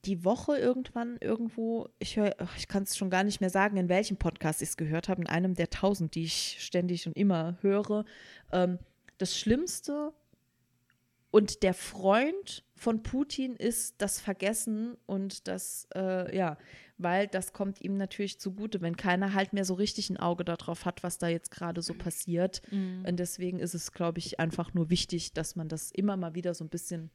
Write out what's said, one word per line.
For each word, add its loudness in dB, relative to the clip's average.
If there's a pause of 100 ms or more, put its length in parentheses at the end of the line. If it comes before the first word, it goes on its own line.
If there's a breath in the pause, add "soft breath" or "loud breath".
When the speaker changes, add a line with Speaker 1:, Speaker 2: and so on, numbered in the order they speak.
Speaker 1:
die -2
Woche 4
irgendwann 0
irgendwo, -2
ich -4
hör, 4
ach, -6
ich -10
kann's -2
schon 0
gar 4
nicht 0
mehr 4
sagen, 4
in 2
welchem 4
Podcast 0
ich's -6
gehört 0
hab, 2
in -2
einem 2
der 0
tausend, 2
die -2
ich -2
ständig 0
und -4
immer 4
höre, 2 (440 loud breath)
ähm, 4 (400)
das -2
Schlimmste 0 (1160)
und 6
der 4
Freund 2 (100)
von 0
Putin -2
ist -2
das 0
Vergessen -2 (100)
und -4
das, -6
äh, -2
ja, 2 (420 loud breath)
weil 2
das -4
kommt -4
ihm -2
natürlich -4
zugute, -4
wenn -2
keiner 2
halt 2
mehr 0
so 0
richtig -2
ein -2
Auge 0
darauf -4
hat, -4
was -4
da 0
jetzt -2
gerade -6
so -4
passiert. -2
Speaker 2:
Mhm. -2
Speaker 1:
Und 0
deswegen -4
ist -4
es, -8
glaub -2
ich, -6
einfach -2
nur 2
wichtig, 0
dass -4
man -4
das -6
immer 0
mal -4
wieder -2
so -8
ein -8
bisschen -8